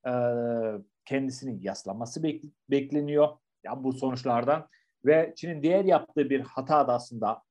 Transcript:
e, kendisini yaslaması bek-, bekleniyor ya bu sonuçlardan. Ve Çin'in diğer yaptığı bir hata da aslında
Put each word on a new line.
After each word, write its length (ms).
e, 40
kendisini 600
yaslaması 580
bek-, 280
bekleniyor 600
ya 200
bu 100
sonuçlardan. 760
Ve 300
Çin'in 280
diğer 220
yaptığı 440
bir 120
hata 460
da 60
aslında 580